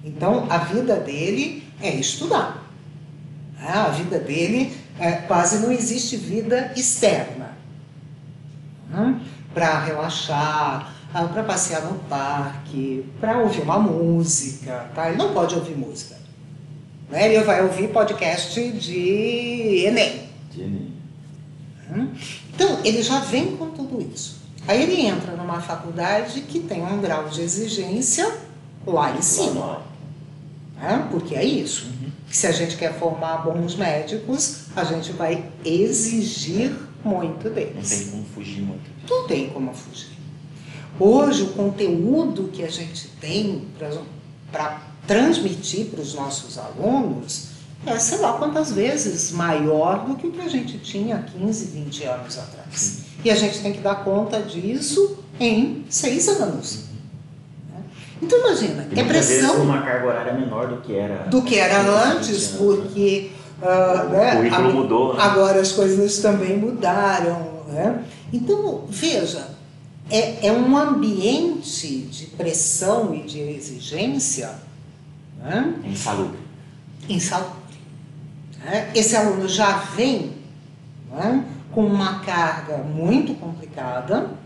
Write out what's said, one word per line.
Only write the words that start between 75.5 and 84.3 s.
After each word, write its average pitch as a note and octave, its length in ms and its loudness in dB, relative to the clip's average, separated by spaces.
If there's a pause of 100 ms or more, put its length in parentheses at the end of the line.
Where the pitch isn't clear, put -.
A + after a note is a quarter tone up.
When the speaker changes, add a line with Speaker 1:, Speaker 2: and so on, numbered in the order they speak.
Speaker 2:
Insalubre. G2 540 -4 (680)
Speaker 1:
Insalubre. F#3 460 -2 (1120)
Né? G#3 300 -2
Esse A3+ 200 4
aluno G3 320 4
já G3 300 4 (180)
vem, A#3 360 2 (800)
né, A#3+ 340 2 (260)
com A3 140 4
uma G3 340 2
carga D#3+ 600 0
muito E3 560 2
complicada D3+ 960 -4 (140)